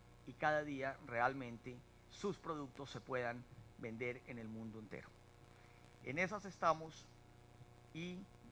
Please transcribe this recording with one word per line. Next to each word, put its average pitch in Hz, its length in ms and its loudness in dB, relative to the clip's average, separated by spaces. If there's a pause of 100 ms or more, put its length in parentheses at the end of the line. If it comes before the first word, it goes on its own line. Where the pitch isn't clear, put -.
(260)
y 139 60 -8
cada 151 320 6
día 135 320 0 (100)
realmente 123 680 4 (340)
sus - 260 2
productos 143 540 -2
se 117 100 -4
puedan 123 440 2 (340)
vender 120 480 0
en 127 120 -6
el 113 100 -6
mundo 110 300 -4
entero. - 300 -6 (960)
En 131 140 -2
esas 190 280 4
estamos 160 600 6 (880)
y 180 240 -2 (340)